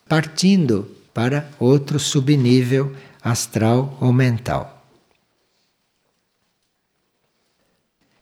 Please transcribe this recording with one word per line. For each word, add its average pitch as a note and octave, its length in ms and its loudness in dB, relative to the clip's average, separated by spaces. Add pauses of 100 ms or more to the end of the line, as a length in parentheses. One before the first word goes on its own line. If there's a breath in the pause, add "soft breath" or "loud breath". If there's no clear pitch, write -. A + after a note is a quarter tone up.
partindo D#3 840 0 (240)
para C3 340 -2 (100)
outro C#3 400 2
subnível C3+ 960 0 (280 loud breath)
astral A#2 760 -2
ou B2 140 0
mental. B2 720 -4 (3250)